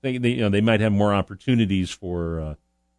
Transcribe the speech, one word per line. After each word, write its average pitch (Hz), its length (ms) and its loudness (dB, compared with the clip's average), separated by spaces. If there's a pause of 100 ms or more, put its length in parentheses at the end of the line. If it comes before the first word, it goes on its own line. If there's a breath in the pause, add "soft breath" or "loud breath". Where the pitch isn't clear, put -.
thinking 127 220 -6
that, 120 80 2
you 120 100 -2
know, 107 80 2
they 101 140 2
might 110 180 4
have 110 120 2
more 101 220 2
opportunities 98 760 0
for, 85 500 -6
uh, 78 140 -8 (440)